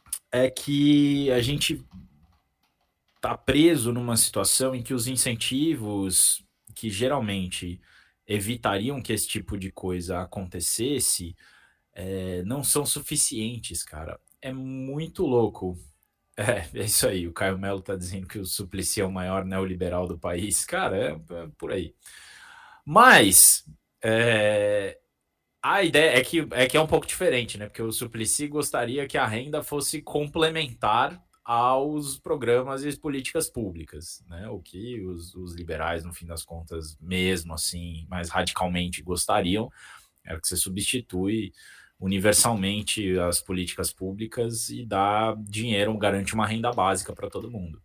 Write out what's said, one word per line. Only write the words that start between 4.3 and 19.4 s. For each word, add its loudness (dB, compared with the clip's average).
em -6
que -4
os 0
incentivos 0
que -6
geralmente -2
evitariam -2
que -4
esse 0
tipo -6
de -8
coisa -4
acontecesse, -4
é, -6
não -4
são 0
suficientes, -4
cara. -12
É -10
muito -6
louco. 2
É, 0
é -2
isso 2
aí. -2
O -6
Caio -2
Melo -4
tá -6
dizendo -8
que -10
o -6
Suplicy -4
é 2
o -2
maior -2